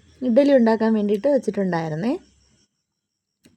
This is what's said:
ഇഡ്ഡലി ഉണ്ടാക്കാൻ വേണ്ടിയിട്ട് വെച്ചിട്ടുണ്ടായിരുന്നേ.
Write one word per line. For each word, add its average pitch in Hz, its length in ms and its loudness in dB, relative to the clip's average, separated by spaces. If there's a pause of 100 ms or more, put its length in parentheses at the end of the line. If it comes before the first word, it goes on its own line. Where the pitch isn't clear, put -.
(220)
ഇഡ്ഡലി 262 300 4
ഉണ്ടാക്കാൻ 226 420 2
വേണ്ടിയിട്ട് 208 340 -2
വെച്ചിട്ടുണ്ടായിരുന്നേ. 190 880 -2 (1400)